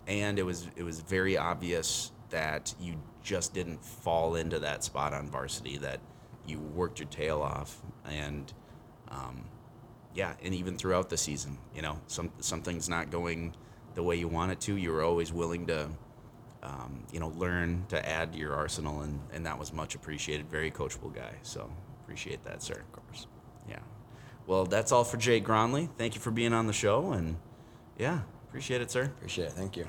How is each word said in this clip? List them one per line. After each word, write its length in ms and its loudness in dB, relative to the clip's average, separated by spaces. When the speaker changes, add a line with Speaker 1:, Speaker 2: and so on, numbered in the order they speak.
Speaker 1:
and 320 2
it 40 4
was, 320 -2
it 80 -4
was 180 -4
very 360 4
obvious 760 2
that 500 0
you 160 -4
just 320 0
didn't 300 -4
fall 520 4
into 240 2
that 240 0
spot 300 0
on 160 -2
varsity, 480 -4
that 220 -4
you 140 -6
worked 400 -2
your 100 -6
tail 320 2
off, 400 -2
and, 480 -4
um, 340 -8
yeah, 200 0
and 100 0
even 240 0
throughout 320 4
the 80 2
season, 400 -2
you 60 -4
know, 260 -2
some, 320 -2
something's 480 -2
not 240 0
going 420 0
the 80 0
way 120 6
you 120 2
want 240 4
it 100 -2
to. 160 2
You 140 2
were 120 4
always 300 4
willing 340 2
to, 220 2
um, 480 -8
you 80 -4
know, 100 -2
learn 600 2
to 180 2
add 260 0
to 60 -6
your 140 0
arsenal, 480 0
and, 180 -2
and 120 -4
that 120 -2
was 160 -6
much 220 -4
appreciated. 560 -4
Very 200 2
coachable 420 -4
guy, 280 -8
so 280 -8
appreciate 420 -8
that, 160 -8
sir. 140 -4
Speaker 2:
Of 160 -12
course. 340 -14
Speaker 1:
Yeah. 120 -8
Well, 200 6
that's 260 4
all 120 10
for 140 0
Jake 280 6
Gronley. 520 6
Thank 180 0
you 60 -8
for 100 0
being 220 6
on 140 6
the 60 2
show, 400 6
and, 240 2
yeah, 240 2
appreciate 320 0
it, 100 -4
sir. 120 4
Speaker 2:
Appreciate 420 -2
it. 80 -4
Thank 240 -4
you. 120 -2